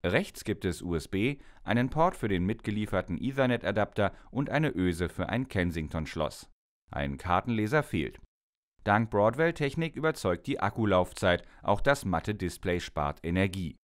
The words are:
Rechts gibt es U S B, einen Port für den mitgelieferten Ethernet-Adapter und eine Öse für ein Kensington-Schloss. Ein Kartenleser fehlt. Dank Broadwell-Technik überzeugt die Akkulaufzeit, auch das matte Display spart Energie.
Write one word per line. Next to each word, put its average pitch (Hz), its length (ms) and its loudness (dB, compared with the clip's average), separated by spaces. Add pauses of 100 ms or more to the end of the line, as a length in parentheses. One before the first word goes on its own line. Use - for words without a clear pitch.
Rechts 113 400 0
gibt 101 220 -2
es 87 160 -2
U 87 120 -2
S 78 140 -4
B, 120 300 -2 (260)
einen 120 240 0
Port 165 280 0
für 120 120 -4
den 90 160 2
mitgelieferten 101 760 -2
Ethernet-Adapter 107 920 0 (180)
und 131 200 -2
eine 147 180 2
Öse 90 400 0
für - 220 -4
ein 123 180 -2
Kensington-Schloss. 80 1000 -2 (400)
Ein 69 260 -4
Kartenleser 107 680 0
fehlt. - 380 -4 (640)
Dank 110 260 4
Broadwell-Technik 147 840 2
überzeugt 151 500 0
die - 140 -2
Akkulaufzeit, 95 840 2 (200)
auch 101 200 2
das 139 240 2
matte 92 280 -2
Display 90 460 -2
spart 73 420 -4
Energie. 90 600 0